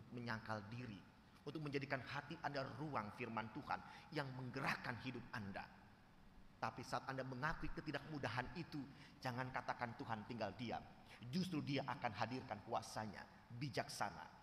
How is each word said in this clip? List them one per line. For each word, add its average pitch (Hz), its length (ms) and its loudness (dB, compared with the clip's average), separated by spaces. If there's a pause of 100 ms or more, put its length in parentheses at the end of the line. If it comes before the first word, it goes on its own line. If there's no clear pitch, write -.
(140)
menyangkal 110 560 0
diri, 120 280 -4 (440)
untuk 147 160 -2
menjadikan 139 480 2
hati 143 400 -2
Anda 143 160 2 (160)
ruang 127 400 0
firman 113 320 0
Tuhan - 320 0 (320)
yang 139 240 2
menggerakkan 127 640 2
hidup 120 320 -2
Anda. 98 320 -2 (960)
Tapi 117 240 0
saat 131 240 2
Anda 131 160 2
mengakui 143 480 2
ketidakmudahan 139 800 2
itu, 160 240 -2 (400)
jangan 127 320 2
katakan 123 480 2
Tuhan 113 320 0
tinggal 107 240 2
diam. 104 280 2 (440)
Justru 180 320 4
Dia 135 240 4
akan 123 320 2
hadirkan 113 480 2
kuasanya, 110 640 0 (320)
bijaksana 107 640 2 (200)